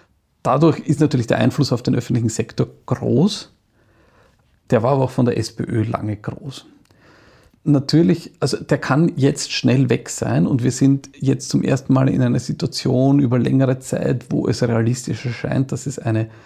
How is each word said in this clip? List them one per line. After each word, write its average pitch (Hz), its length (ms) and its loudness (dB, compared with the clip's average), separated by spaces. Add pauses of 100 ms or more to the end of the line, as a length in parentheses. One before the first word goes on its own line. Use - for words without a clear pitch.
(420)
Dadurch 143 380 4
ist 135 200 0
natürlich 135 280 2
der - 100 2
Einfluss 120 340 2
auf 120 100 -2
den 131 120 0
öffentlichen 117 340 0
Sektor - 380 -4 (180)
groß. 120 640 0 (1200)
Der 113 140 2
war 127 100 2
aber 135 120 2
auch 127 60 -4
von 127 140 0
der 120 140 0
S 110 120 -4
P - 140 -8
Ö 113 180 -2
lange 107 340 -4
groß. - 500 -12 (1000)
Natürlich, 156 760 2
also - 220 -2
der - 140 0
kann 143 400 2
jetzt - 340 0
schnell 127 380 2
weg 123 220 -2
sein 127 360 0
und 120 160 0
wir 127 80 2
sind 139 380 0 (100)
jetzt 131 300 -2
zum 139 140 0
ersten 131 320 0
Mal 131 160 4
in 139 100 0
einer 123 180 2
Situation 135 800 0
über 123 180 2
längere 131 400 2
Zeit, - 500 -4
wo - 200 -2
es 117 140 0
realistisch 117 600 -2
erscheint, 127 480 -4
dass 127 140 -8
es 139 120 -8
eine, 110 300 -2 (160)